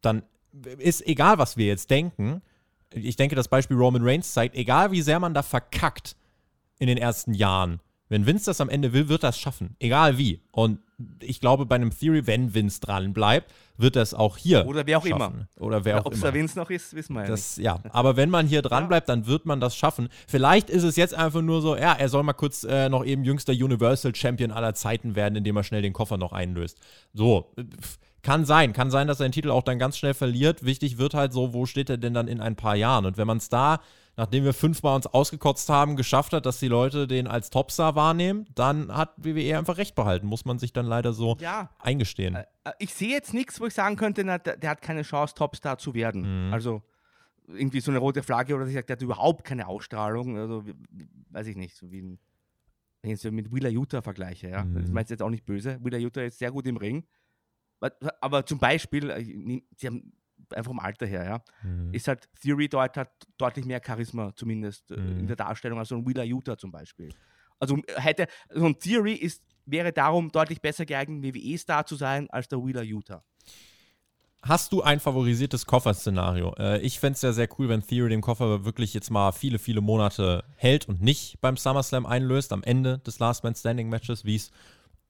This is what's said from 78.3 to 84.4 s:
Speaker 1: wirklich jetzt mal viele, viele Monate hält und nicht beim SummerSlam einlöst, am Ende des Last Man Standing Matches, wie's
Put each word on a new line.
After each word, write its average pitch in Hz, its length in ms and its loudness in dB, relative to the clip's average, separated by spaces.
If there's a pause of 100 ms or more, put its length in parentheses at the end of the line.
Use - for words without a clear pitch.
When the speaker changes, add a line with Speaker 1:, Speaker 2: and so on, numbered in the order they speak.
Speaker 1:
wirklich 110 300 -4
jetzt - 160 -8
mal 101 220 2
viele, 120 260 -4
viele 107 240 -2
Monate 104 640 2 (120)
hält 131 320 4
und 92 140 -4
nicht - 400 0
beim 131 160 0
SummerSlam 135 480 0
einlöst, 127 480 0
am 98 80 -4
Ende 127 380 2
des - 200 -12
Last 120 240 0
Man 113 120 -2
Standing 117 340 -4
Matches, 113 340 -6
wie's 104 280 -2 (580)